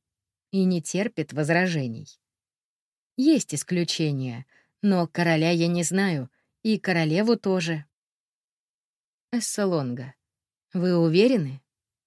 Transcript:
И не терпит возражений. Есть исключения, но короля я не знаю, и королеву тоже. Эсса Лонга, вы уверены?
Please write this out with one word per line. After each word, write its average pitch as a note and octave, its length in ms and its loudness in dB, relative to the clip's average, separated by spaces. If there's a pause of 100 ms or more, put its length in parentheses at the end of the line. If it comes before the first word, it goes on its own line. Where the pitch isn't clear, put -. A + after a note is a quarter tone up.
(520)
И F#3+ 120 0
не F3+ 180 2
терпит F3+ 520 -6
возражений. D3 720 -2 (1120)
Есть C4 360 2
исключения, C#3+ 920 -4 (360)
но F#3 260 2
короля E3+ 440 2
я E3+ 160 2
не F3 160 0
знаю, E3+ 460 -2 (340)
и G#3+ 160 0
королеву F3+ 560 0
тоже. E3+ 500 -2 (1500)
Эсса G#3+ 320 -2
Лонга, C3+ 480 -4 (580)
вы F3+ 260 2
уверены? E3 640 2 (460)